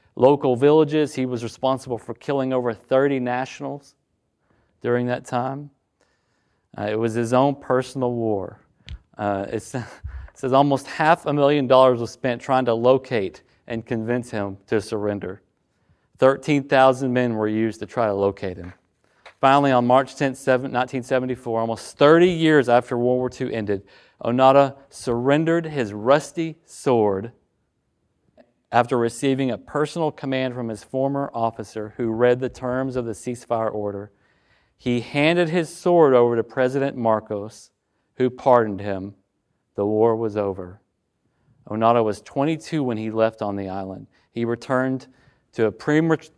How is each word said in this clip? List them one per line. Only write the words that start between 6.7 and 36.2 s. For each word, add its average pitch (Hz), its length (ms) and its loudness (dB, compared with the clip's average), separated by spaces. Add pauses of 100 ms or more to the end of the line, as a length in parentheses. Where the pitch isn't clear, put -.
Uh, 104 140 -6
it 107 80 -2
was 113 160 -2
his 117 180 -2
own 131 220 4
personal 127 580 -2
war. 110 460 -4 (580)
Uh, 101 320 -4
it's, - 260 -10
<laughs> - 0 -
it 117 100 -8 (500)
says 131 180 -4
almost 139 320 2
half 160 400 0
a 143 80 -2
million 143 320 2
dollars 127 340 6
was 117 120 -6
spent 120 300 -4
trying 131 240 0
to 120 80 0
locate 120 680 0 (240)
and 113 200 -10
convince 120 440 -6
him 101 280 -8 (100)
to 110 120 -2
surrender. 101 600 -6 (760)
Thirteen 139 460 2
thousand 131 500 2
men 123 220 0
were 107 120 -2
used 110 320 -2
to - 60 -10
try 117 200 -4
to 104 80 -2
locate 98 440 -4
him. 90 160 -14 (680)
Finally, 139 320 4
on 123 160 2
March 131 300 2
tenth, 135 200 -4
seven-, 127 360 -2
nineteen 127 280 -4
seventy-four, 123 600 -4
almost 113 360 -6
thirty 165 320 6
years 156 380 2
after 123 300 2
World 123 220 0
War 127 100 -4
Two 123 200 -8
ended, 101 340 -4 (380)
Onoda 131 540 4 (140)
surrendered 147 760 0
his 131 280 -4
rusty 151 720 -2
sword 107 680 -2 (1400)
after 120 260 0
receiving 131 520 -2
a 107 80 -4
personal 151 540 -4
command 131 420 -6
from 120 160 -8
his 107 140 -12
former 139 500 -4
officer 110 640 -6
who 117 140 -4
read 123 280 2
the 127 100 -6
terms 127 460 -6
of 123 100 -4
the 113 80 -8
ceasefire 117 600 -6
order. 104 380 -8 (640)
He 123 220 -4
handed 156 500 0
his 165 260 -4
sword 165 380 4
over 120 220 4